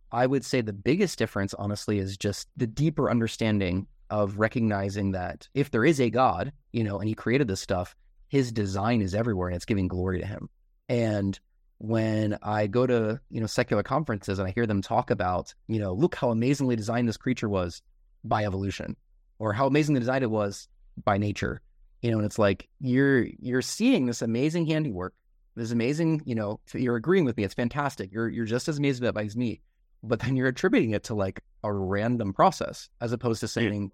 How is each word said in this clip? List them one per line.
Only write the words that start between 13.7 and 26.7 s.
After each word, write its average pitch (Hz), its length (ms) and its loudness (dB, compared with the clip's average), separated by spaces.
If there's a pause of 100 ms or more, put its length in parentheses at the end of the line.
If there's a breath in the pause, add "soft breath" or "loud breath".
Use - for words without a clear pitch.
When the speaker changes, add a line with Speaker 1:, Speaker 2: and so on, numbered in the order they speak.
Speaker 1:
conferences 110 560 -2
and 95 80 -2
I 92 40 -6
hear 120 140 0
them 101 160 0
talk 113 300 0
about, 90 420 -2 (140)
you 113 120 -2
know, 98 140 -2
"Look 147 220 2
how 123 160 0
amazingly 127 440 2
designed 117 320 -2
this 110 100 -2
creature 117 320 -2
was 90 340 -2 (400)
by 110 220 0
evolution," 95 500 -4 (420)
or 107 160 -2
"How 139 140 2
amazingly 143 320 4
designed 127 240 0
it 110 80 0
was 104 360 -2 (380)
by 98 140 4
nature." 104 420 -2 (400)
You 120 80 0
know, 110 80 2
and 107 80 2
it's 104 140 -4
like, 101 280 2 (120)
you're, 131 480 4 (120)
you're 123 220 -2
seeing 202 460 2
this 120 160 -4
amazing 147 420 0
handiwork, 143 480 -2 (420)
this 113 160 -6
amazing, 151 540 2
you 127 80 -4
know, 107 340 -4
f-, - 140 -6